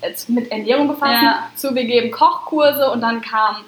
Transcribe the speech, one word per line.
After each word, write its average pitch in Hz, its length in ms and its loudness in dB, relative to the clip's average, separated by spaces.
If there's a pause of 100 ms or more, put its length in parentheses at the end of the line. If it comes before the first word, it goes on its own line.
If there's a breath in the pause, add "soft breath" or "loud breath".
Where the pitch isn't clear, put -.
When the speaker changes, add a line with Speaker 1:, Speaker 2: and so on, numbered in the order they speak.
Speaker 1:
als - 260 -10
mit 233 220 0
Ernährung 233 380 0
befassen? 277 380 0
Speaker 2:
Ja. - 280 0
Speaker 1:
Zu, 262 220 -4
wir 254 80 0
geben 233 260 0
Kochkurse 294 800 2
und 240 120 -2
dann 226 180 -2
kam, 214 480 -2